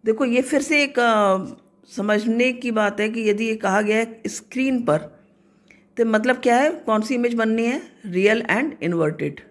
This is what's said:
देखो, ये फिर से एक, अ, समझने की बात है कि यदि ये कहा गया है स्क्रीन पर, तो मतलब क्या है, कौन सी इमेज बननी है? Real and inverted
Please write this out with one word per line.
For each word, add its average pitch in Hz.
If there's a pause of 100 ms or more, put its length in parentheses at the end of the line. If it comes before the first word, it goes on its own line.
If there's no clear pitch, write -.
देखो, 220
ये 247
फिर 285
से 294
एक, 277
अ, 214 (600)
समझने 226
की 240
बात 208
है 220
कि 220
यदि 208
ये 220
कहा 202
गया 214
है 226
स्क्रीन 262
पर, - (800)
तो 233
मतलब 226
क्या 240
है, 294
कौन 220
सी 247
इमेज 240
बननी 226
है? 277 (240)
Real 202
and 269
inverted 156 (100)